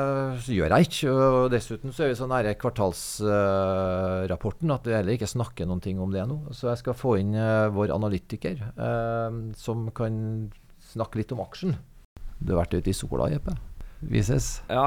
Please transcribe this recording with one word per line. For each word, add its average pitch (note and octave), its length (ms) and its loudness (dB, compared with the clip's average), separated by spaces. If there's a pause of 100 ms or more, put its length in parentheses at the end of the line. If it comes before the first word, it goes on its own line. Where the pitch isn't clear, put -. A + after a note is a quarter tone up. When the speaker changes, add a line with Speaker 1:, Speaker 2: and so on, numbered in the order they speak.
(540)
Speaker 1:
gjør E2 180 4
jeg D3 140 8
ikke. C3 260 0
Og C3 400 6
dessuten A#2+ 400 -4
så D#3+ 120 0
er C3 60 2
vi A2+ 60 -2
så B2+ 120 -4
nære A2+ 280 2
kvartals, A2 460 0 (180)
eh, F#2+ 1080 2
rapporten A2+ 420 -2
at A#2+ 160 -2
vi A2+ 80 2
heller G2+ 160 2
ikke A2 160 -2
snakker A2+ 400 -4
noen F2+ 160 -2
ting F#2+ 160 -2
om F#2+ 120 -2
det F#2+ 160 0
nå. D3+ 100 -4 (100)
Så B2+ 220 -4
jeg A#2+ 100 -2
skal B2 160 -4
få B2 240 2
inn, G#2 160 0
eh, A2 360 4
vår G2+ 220 2
analytiker, G#2+ 680 -2 (120)
eh, A#2 680 -2 (180)
som A2+ 300 -4 (100)
kan A2 540 -2 (420)
snakke A2+ 280 -2
litt G#2+ 120 -6
om A2 120 -4
aksjen. F3+ 320 -2 (600)
Du - 160 0
har E2+ 120 4
vært F2 120 -2
ute F#2 120 0
i F#2+ 80 0
sola, B1+ 360 0
Jeppe. - 240 -2 (440)
Vi A2+ 200 0
ses. B2 480 0
Speaker 2:
Ja, B2+ 180 2